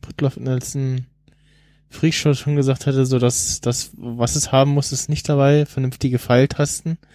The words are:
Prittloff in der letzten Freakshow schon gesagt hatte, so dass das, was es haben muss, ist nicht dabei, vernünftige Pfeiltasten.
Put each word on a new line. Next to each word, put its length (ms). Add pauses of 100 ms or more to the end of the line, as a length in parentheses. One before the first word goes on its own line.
Prittloff 360
in 80
der 100
letzten 520 (840)
Freakshow 440
schon 220
gesagt 320
hatte, 180
so 140
dass 420
das, 360
was 380
es 160
haben 200
muss, 200
ist 180
nicht 200
dabei, 360
vernünftige 540
Pfeiltasten. 760 (180)